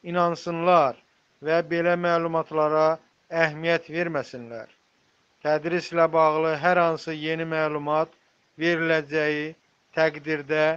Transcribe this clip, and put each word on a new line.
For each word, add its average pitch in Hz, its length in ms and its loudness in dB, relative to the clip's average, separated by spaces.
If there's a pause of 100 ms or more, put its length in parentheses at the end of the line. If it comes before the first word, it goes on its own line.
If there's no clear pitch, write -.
inansınlar 170 920 2 (440)
və 156 220 0
belə 170 340 0
məlumatlara 160 880 0 (440)
əhəmiyyət 165 580 0
verməsinlər. 131 800 -8 (760)
Tədrislə 165 640 0
bağlı 160 480 2
hər 175 260 2
hansı 165 320 0
yeni 160 320 -4
məlumat 156 680 -2 (440)
veriləcəyi 156 920 0 (480)
təqdirdə 151 680 0 (100)